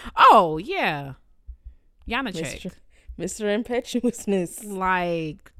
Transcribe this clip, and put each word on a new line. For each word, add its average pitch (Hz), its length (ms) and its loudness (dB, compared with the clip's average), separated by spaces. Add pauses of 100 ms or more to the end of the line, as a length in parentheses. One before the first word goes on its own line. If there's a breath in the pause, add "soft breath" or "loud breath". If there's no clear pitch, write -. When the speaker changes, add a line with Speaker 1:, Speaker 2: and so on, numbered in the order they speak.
(160 loud breath)
Speaker 1:
Oh, 202 400 8
yeah. 175 580 -4 (960)
Janacek. 220 320 -4
Speaker 2:
Mister, 151 300 -8 (480 soft breath)
Mister 202 320 -6
Impetuousness. 220 1120 -2
Speaker 1:
Like, 180 960 -4